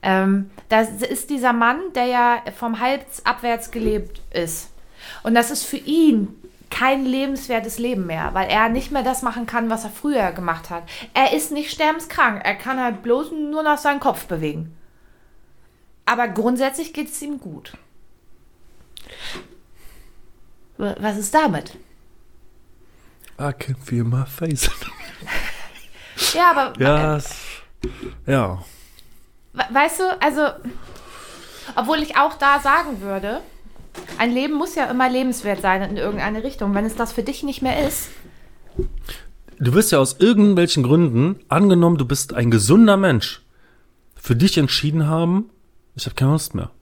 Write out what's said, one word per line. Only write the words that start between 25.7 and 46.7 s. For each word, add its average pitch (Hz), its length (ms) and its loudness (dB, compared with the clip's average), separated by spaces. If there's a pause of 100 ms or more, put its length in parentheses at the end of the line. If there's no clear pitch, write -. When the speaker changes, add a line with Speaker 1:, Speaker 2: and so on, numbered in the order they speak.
Speaker 1:
Ja, 349 180 6
aber 277 280 0
Speaker 2:
Ja, 151 360 4
es, - 180 -6 (920)
ja. 95 360 0 (880)
Speaker 1:
We-, 240 220 -6
weißt 262 260 2
du, 370 200 -2
also, 294 220 2 (1300)
obwohl 262 220 0
ich 302 180 -2
auch 302 180 4
da 285 260 4
sagen 285 400 0
würde, 202 400 -6 (800)
ein 240 140 2
Leben 277 220 0
muss 320 220 -2
ja 285 80 0
immer 254 260 0
lebenswert 247 500 -2
sein 190 220 0
in 196 140 -6
irgendeine 208 480 -4
Richtung. 214 300 -2
Wenn 202 100 0
es 220 100 -4
das 233 180 -4
für 233 120 -2
dich 269 180 -6
nicht 277 200 -6
mehr 269 240 0
ist. - 240 -6 (1500)
Speaker 2:
Du 127 160 2
wirst 214 160 6
ja 156 80 6
aus 131 220 2
irgendwelchen 190 640 6
Gründen, 151 640 4
angenommen, 170 500 6
du 135 60 2
bist 135 300 -2
ein 117 180 2
gesunder 190 440 8
Mensch, 170 460 2 (720)
für - 220 0
dich 170 200 4
entschieden 151 520 2
haben, 170 420 0 (460)
„Ich - 100 -8
hab 117 100 -8
keine 135 160 4
Lust - 220 -2
mehr.“ 87 160 -6 (120)